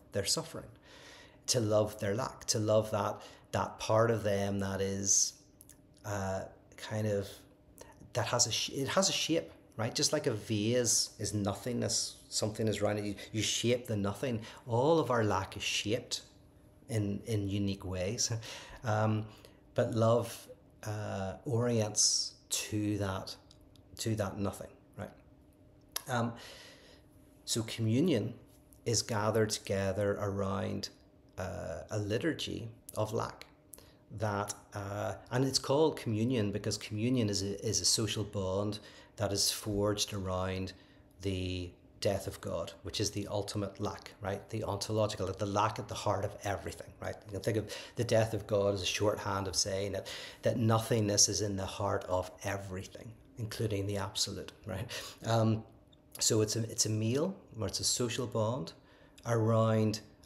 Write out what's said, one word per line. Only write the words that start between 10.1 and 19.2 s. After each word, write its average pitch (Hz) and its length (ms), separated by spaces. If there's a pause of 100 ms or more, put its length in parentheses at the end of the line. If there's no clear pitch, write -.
like 151 140
a 131 60
vase 110 840
is 104 140
nothingness, 110 840 (120)
something 110 400
is 98 140
round 104 160
it, 104 60
you, 104 100 (180)
you 107 100
shape 120 440
the 110 100
nothing. 107 440 (260)
All 131 320
of 127 120
our 117 140
lack 98 320
is - 60
shaped - 600 (680)
in, 101 360
in 101 220
unique 98 360
ways. 92 520
<laughs> 110 60 (400)
Um, 107 440 (480)